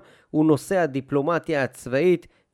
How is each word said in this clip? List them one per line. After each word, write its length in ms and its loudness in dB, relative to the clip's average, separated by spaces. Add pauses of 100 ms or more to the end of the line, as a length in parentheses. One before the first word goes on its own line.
(300)
הוא 160 0
נושא 320 2
הדיפלומטיה 840 -2
הצבאית, 640 -2 (260)